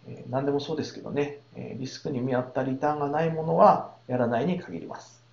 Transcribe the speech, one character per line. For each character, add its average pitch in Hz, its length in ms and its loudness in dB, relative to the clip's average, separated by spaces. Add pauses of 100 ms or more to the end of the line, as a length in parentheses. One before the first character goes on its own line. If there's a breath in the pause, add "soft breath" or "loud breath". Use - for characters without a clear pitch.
え - 200 -14
ー、 120 40 -8
何 135 140 0
で 143 60 2
も 143 80 2
そ 160 140 -6
う 151 40 -4
で 135 60 -2
す - 100 -8
け - 80 -14
ど 110 100 -10
ね、 147 280 -2 (160)
え 127 220 -10
ー、 - 20 -10
リ 131 80 -6
ス - 120 -12
ク - 100 -6
に 131 120 -4
見 127 120 0
合 123 80 2
っ 131 120 -8
た 131 100 0
リ 131 140 -2
タ 147 160 0
ー - 20 0
ン 147 40 -6
が 143 80 0
な 151 160 0
い 165 60 2
も 160 140 -2
の 165 120 2
は 185 360 8 (160)
や 123 100 -2
ら 120 100 2
な 117 140 0
い 143 40 0
に 175 140 0
限 85 200 -10
り - 80 -10
ま - 120 -12
す。 - 220 -20 (120)